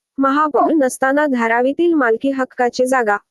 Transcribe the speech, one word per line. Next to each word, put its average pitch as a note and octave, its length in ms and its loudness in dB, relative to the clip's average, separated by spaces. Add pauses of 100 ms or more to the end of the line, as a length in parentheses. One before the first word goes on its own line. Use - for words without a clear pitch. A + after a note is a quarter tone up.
(180)
महापौर C#4 540 0
नसताना C#4 540 0
धारावीतील B3+ 680 0
मालकी B3+ 360 0
हक्काची B3+ 560 -2
जागा A#3+ 300 0 (140)